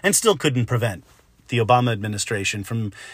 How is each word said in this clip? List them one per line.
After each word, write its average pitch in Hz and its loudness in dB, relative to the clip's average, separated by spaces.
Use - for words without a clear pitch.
and 196 2
still 208 4
couldn't 127 2
prevent 113 -2
the 120 -2
Obama 120 4
administration 104 -4
from 110 -4